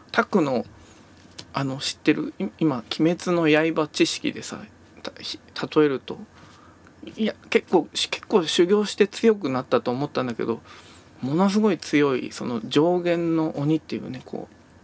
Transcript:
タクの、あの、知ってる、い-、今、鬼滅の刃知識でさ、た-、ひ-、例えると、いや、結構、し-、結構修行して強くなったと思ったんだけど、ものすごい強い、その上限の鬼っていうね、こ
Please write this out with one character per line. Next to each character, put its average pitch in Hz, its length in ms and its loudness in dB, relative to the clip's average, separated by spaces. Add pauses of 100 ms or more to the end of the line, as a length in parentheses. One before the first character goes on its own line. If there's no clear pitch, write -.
(120)
タ - 120 2
ク 196 180 2
の、 131 220 0 (880)
あ 139 100 0
の、 135 140 -4
知 - 160 -6
っ - 20 -20
て - 180 2
る、 151 240 -6
い-、 190 60 -4 (160)
今、 143 240 0 (160)
鬼 170 160 2
滅 180 200 -4
の 165 120 2 (260)
刃 160 140 -2
知 - 180 2
識 - 260 -4
で - 100 -12
さ、 - 160 -12 (440)
た-、 - 180 -12
ひ-、 - 180 -12 (380)
例 151 80 6
え 147 40 4
る 131 120 -2
と、 - 180 -12 (1000)
い 220 100 -2
や、 - 80 -4 (160)
結 - 220 2
構、 160 220 4
し-、 - 160 -4
結 - 180 -10
構 180 180 4
修 175 200 4
行 208 180 2
し - 100 -6
て 202 140 4
強 220 260 2
く 196 160 -4
な 131 120 -2
っ - 20 -20
た 123 160 2
と 127 100 -4
思 135 160 -2
っ - 40 -8
た 131 120 -4
ん 127 40 -4
だ 117 80 -6
け 117 100 -6
ど、 113 160 -4 (640)
も 135 120 -2
の 190 160 4
す 202 80 0
ご 214 140 2
い 156 60 -2
強 143 380 2
い、 117 160 -6
そ - 120 -10
の 123 200 -6
上 160 360 2
限 170 360 0
の 160 220 -2
鬼 151 180 2
っ 156 40 -4
て - 160 -8
い - 20 -6
う - 120 -10
ね、 127 140 -12
こ - 240 -12 (360)